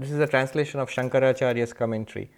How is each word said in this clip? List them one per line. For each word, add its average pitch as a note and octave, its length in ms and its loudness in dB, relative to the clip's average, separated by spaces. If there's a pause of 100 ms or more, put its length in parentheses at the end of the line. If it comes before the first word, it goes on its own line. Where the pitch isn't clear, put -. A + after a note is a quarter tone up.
this C3+ 100 -8
is D3 80 -4
a D3+ 80 4
translation C#3+ 540 0
of B2+ 100 -4
Shankaracharya's B2+ 840 2
commentary, A2 640 -4